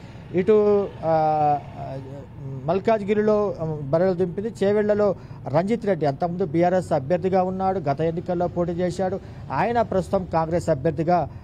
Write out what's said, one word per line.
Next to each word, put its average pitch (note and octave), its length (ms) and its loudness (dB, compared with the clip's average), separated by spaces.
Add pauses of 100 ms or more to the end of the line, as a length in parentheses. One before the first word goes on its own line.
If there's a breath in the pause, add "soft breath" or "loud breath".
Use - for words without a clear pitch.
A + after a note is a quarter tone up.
(400 loud breath)
ఇటు, G#3 480 4 (160)
ఆ, D#3+ 40 0 (720)
ఆ, C3+ 200 -10 (640)
మల్కాజ్గిరిలో, G#3 960 2
ఆ, D#3+ 220 -4
బరిలోకి E3+ 360 2
దింపింది. F#3+ 340 -2 (120)
చేవెళ్లలో G#3 500 2 (340 loud breath)
రంజిత్ G3 380 0
రెడ్డి D#3+ 200 2
అంతకుముందు F3 400 -2
బీఆర్ఎస్ F3 460 2
అభ్యర్థిగా F3 500 2
ఉన్నాడు, F#3+ 380 -2
గత C#3 200 -2
ఎన్నికల్లో F3 480 -2
పోటీ F3 240 -2
చేశాడు. F3+ 480 -2 (320 loud breath)
ఆయన A3 300 2
ప్రస్తుతం F#3 500 0
కాంగ్రెస్ E3 360 0
అభ్యర్థిగా D#3 600 2 (140)